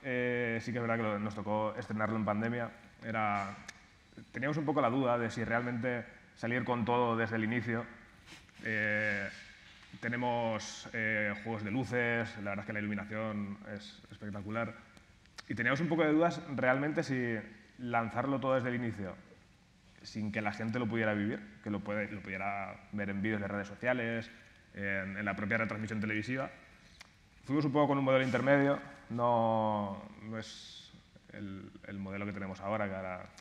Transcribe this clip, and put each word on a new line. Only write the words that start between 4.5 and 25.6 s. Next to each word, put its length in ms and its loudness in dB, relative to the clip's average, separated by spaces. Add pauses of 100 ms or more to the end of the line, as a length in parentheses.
un 80 -2
poco 160 2
la 80 6
duda 280 4
de 120 0
si 160 -4
realmente 580 0 (320)
salir 300 0
con 180 2
todo 320 4
desde 220 2
el 80 2
inicio. 400 0 (800)
Eh, 640 0 (720)
tenemos, 920 -2
eh, 400 2 (100)
juegos 200 -4
de 80 -4
luces, 640 0
la 140 -6
verdad 80 -4
es 60 -8
que 80 -8
la 60 -2
iluminación 800 -4 (160)
es 280 -12 (100)
espectacular. 640 -6 (760)
Y 80 -4
teníamos 240 4
un 80 0
poco 160 4
de 80 6
dudas 300 4 (140)
realmente 480 4
si 340 0 (400)
lanzarlo 600 0
todo 160 2
desde 140 2
el 60 0
inicio, 400 -4 (840)
sin 300 -4
que 100 0
la 100 0
gente 280 -2
lo 80 0
pudiera 260 2
vivir, 260 0 (240)
que 60 -6
lo 100 0
puede, 320 -2
lo 100 -8
pudiera 540 -4 (160)
ver 180 -2
en 120 -2
vídeos 200 2
de 60 -2
redes 200 -2
sociales, 640 -2 (420)
en, 440 -2
en 80 -2
la 100 0
propia 220 0
retransmisión 420 -2